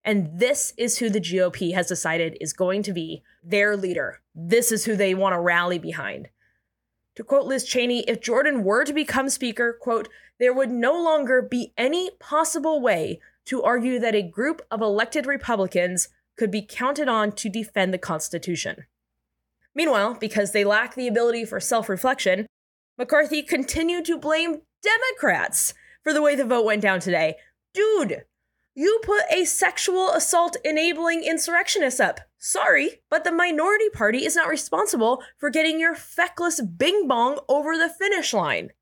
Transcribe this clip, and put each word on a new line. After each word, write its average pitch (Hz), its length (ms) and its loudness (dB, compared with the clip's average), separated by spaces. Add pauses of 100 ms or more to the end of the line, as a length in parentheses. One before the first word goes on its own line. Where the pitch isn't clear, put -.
And 175 340 0
this 254 380 0
is - 220 -2
who 226 120 0
the 208 80 0
G 180 220 -2
O 180 100 2
P 175 220 -4
has 180 160 -2
decided 165 520 -2
is 151 120 -8
going 190 320 -2
to 202 80 -6
be 165 320 -8 (180)
their 202 340 2
leader. 175 440 -4 (120)
This 220 380 2
is 214 140 0
who 226 100 0
they 190 180 2
want 190 220 2
to 175 60 0
rally 175 360 2
behind. 156 520 -8 (880)
To 226 80 -12
quote 277 220 2
Liz 269 180 -2
Cheney, 240 440 0
"If 233 120 -2
Jordan 254 420 0
were 214 220 2
to 285 80 -4
become 277 360 0
speaker," 240 440 -2
quote, 233 360 -4 (300)
"there 247 160 4
would 262 160 2
no 247 220 2 (100)
longer 277 400 4
be 247 340 -4
any 330 340 0 (100)
possible 311 600 0
way 175 380 0 (280)
to 254 180 -2
argue 247 340 2
that 226 160 0
a 208 80 2
group 247 480 -4
of 220 100 -4
elected 226 460 0
Republicans 190 840 -2 (260)
could 208 160 0
be 208 100 -4
counted 277 460 -2
on 214 240 2
to 208 160 -6
defend 196 440 -2
the 180 60 -2
Constitution." - 880 -6 (880)
Meanwhile, 247 460 2
because 214 320 -2
they 208 100 2
lack 208 320 2
the 254 140 -4
ability 233 360 2
for 214 140 -8
self-reflection, 214 880 0 (500)
McCarthy 294 460 2
continued 330 640 -2
to 330 120 -2
blame 311 460 -2 (180)
Democrats 453 960 0 (300)
for 311 80 0
the 302 100 4
way 294 140 4
the 262 80 0
vote 233 200 2
went 208 180 2
down 190 180 2
today. 165 340 0 (380)
Dude, 381 520 0 (500)
you 403 300 2
put 415 260 2
a 349 140 2
sexual 370 680 0
assault 339 540 0
enabling 330 580 0
insurrectionist 330 760 0
up. - 220 0 (140)
Sorry, - 720 0
but 311 140 0
the 349 80 0
minority 349 600 2
party 226 360 0
is 311 80 0
not 330 140 2
responsible 277 720 0 (160)
for 285 120 -2
getting 320 280 2
your 330 160 2
feckless 339 640 -2
bing 294 460 0
bong 254 320 2 (100)
over 302 300 2
the 330 100 2
finish 381 460 -2
line. 135 480 0